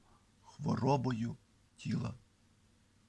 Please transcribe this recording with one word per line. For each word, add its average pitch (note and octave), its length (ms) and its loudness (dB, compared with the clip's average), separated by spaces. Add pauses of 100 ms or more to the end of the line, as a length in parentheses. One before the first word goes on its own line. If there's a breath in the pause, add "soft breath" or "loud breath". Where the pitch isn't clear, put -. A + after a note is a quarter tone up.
(420 soft breath)
хворобою B2 960 0 (400)
тіла. - 360 -2 (960)